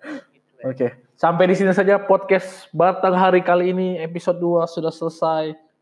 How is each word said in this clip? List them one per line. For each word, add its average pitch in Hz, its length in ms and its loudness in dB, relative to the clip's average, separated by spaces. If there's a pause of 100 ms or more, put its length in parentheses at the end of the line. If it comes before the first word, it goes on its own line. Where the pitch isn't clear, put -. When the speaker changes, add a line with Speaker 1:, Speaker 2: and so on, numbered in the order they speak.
(340)
Speaker 1:
Gitu, - 280 -20
ya. - 100 -10
Speaker 2:
Oke, 127 160 -2 (320)
sampai 170 320 2
di 180 80 2
sini 190 160 2
saja 196 240 2
podcast - 720 -2
Batang 185 420 2
Hari 180 300 4
kali 180 320 2
ini, 185 240 -2
episode 170 400 -4
dua 170 260 0
sudah 160 240 -6
selesai. 160 640 -4 (280)